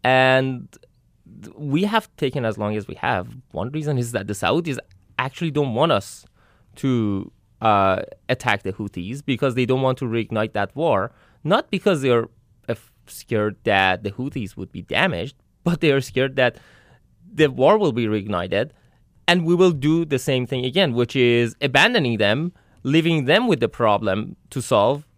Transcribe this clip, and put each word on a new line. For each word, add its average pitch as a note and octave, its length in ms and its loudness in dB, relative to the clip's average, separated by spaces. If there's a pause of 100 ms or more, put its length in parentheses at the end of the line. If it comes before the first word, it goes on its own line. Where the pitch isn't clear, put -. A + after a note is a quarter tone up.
and C3 640 2 (760)
th-, - 140 -18
we D3+ 260 0
have G#3+ 340 -2
taken C3 280 -4
as A2 120 -4
long G#2+ 180 -4
as G#2 120 -6
we - 80 -14
have. G2+ 400 -4 (160)
One A2 200 -6
reason D3 260 -4
is A#2+ 140 -2
that G2+ 160 -4
the G#2 60 -6
Saudis C3+ 440 -2 (400)
actually C#3 340 -4
don't C#3 220 0
want D3 180 2
us - 340 -2 (520)
to, A2 540 -2 (300)
uh, G2 400 4 (260)
attack - 360 0
the D#3+ 100 -6
Houthis G2+ 500 -10
because C3 320 -2
they B2+ 100 0
don't B2+ 160 0
want C3 180 0
to C3+ 60 -4
reignite A2+ 480 -2
that G2+ 220 -4
war, A#2+ 360 0 (320)
not G#3 260 0
because F#3 320 0
they're A#2+ 260 2 (400)
af-, - 240 -8 (140)
scared G#2 500 -4 (100)
that F#2+ 380 2
the G2+ 80 -6
Houthis B2+ 460 -8
would F#2+ 140 -12
be F2+ 100 -12
damaged, B2 540 -2 (280)
but E3+ 180 -2
they D#3 100 2
are C#3 100 2
scared C3 360 -4
that B2 200 2 (760)
the D#3 200 2
war C3+ 260 4
will F#3 140 2
be A2+ 160 -2
reignited G2+ 640 -2 (560)
and F3 180 2
we E3+ 80 2
will F3+ 180 6
do D#3 340 0
the C3+ 120 -2
same B2+ 300 -2
thing B2+ 180 -6
again, C#3+ 280 0
which A#2+ 220 0
is A#2+ 460 2
abandoning C#3+ 560 2
them, A#2 340 0 (300)
leaving D#3 440 2
them G3 220 2
with D#3 120 2
the A2+ 100 0
problem G#2 680 0 (140)
to C3 100 -8
solve B2 460 2 (120)